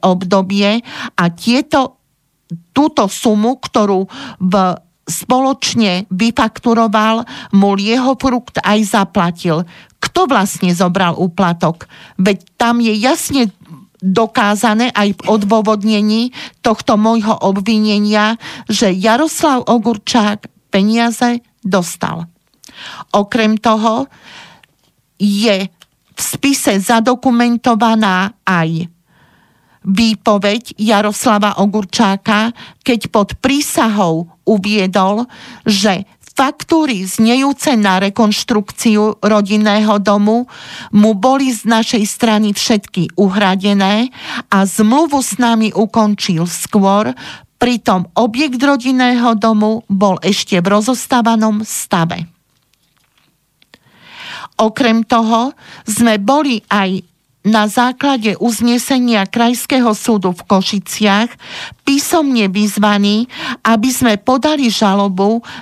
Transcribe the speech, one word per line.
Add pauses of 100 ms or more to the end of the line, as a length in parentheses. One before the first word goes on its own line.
obdobie (320)
a
tieto, (720)
túto
sumu,
ktorú (400)
v, (540)
spoločne
vyfakturoval, (320)
mu
Lieho
Frukt
aj
zaplatil. (400)
Kto
vlastne
zobral
úplatok? (320)
Veď (160)
tam
je
jasne (480)
dokázané
aj
v (100)
odôvodnení (240)
tohto
môjho
obvinenia, (320)
že
Jaroslav
Ogurčák (160)
peniaze (240)
dostal. (880)
Okrem
toho (1040)
je (420)
v
spise
zadokumentovaná
aj (960)
výpoveď
Jaroslava
Ogurčáka, (320)
keď
pod
prísahou (160)
uviedol, (320)
že (300)
faktúry
znejúce
na
rekonštrukciu
rodinného
domu (400)
mu
boli
z
našej
strany
všetky
uhradené (400)
a
zmluvu
s
nami
ukončil
skôr, (480)
pritom
objekt
rodinného
domu
bol
ešte
v
rozostávanom
stave. (2250)
Okrem
toho (320)
sme
boli
aj (360)
na
základe
uznesenia
Krajského
súdu
v
Košiciach (600)
písomne
vyzvaní, (360)
aby
sme
podali
žalobu (180)